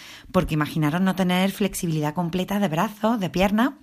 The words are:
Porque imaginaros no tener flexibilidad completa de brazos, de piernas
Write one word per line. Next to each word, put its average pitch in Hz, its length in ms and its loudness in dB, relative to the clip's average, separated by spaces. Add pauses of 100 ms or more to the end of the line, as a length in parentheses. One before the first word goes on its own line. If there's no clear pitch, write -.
(300)
Porque 170 240 0
imaginaros 151 460 0
no 190 160 2
tener 185 360 2
flexibilidad 160 600 -2
completa 185 480 -2
de 202 80 2
brazos, 214 500 0
de 185 120 -2
piernas 208 400 2 (120)